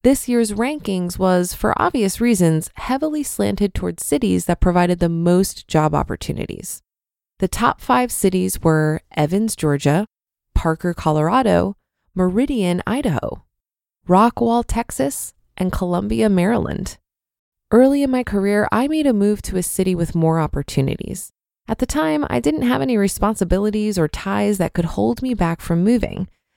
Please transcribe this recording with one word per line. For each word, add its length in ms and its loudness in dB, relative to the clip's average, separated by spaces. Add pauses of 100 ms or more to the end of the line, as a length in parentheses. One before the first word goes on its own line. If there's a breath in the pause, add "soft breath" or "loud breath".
This 240 4
year's 240 0
rankings 640 -4
was, 360 2
for 280 -2
obvious 380 -2
reasons, 560 2
heavily 480 -4
slanted 500 -2
towards 320 -6
cities 400 0
that 140 -2
provided 400 2
the 80 2
most 600 0
job 280 2
opportunities. 840 -6 (580)
The 80 0
top 320 0
five 320 0
cities 500 -2
were 400 2 (140)
Evans, 400 0
Georgia, 500 0 (480)
Parker, 400 0
Colorado, 840 2 (360)
Meridian, 720 0
Idaho, 600 -2 (600)
Rockwall, 600 4
Texas, 680 -4 (220)
and 160 -2
Columbia, 560 0
Maryland. 680 0 (760)
Early 300 6
in 80 0
my 140 0
career, 480 0
I 160 2
made 180 0
a 80 4
move 300 2
to 140 -4
a 40 0
city 320 -2
with 220 -2
more 240 4
opportunities. 920 -4 (360)
At 100 -4
the 80 0
time, 420 -2
I 120 -2
didn't 240 0
have 180 0
any 160 0
responsibilities 1000 0
or 80 2
ties 500 -2
that 160 -2
could 120 0
hold 360 -2
me 140 -2
back 260 -2
from 220 0
moving. 460 0 (280)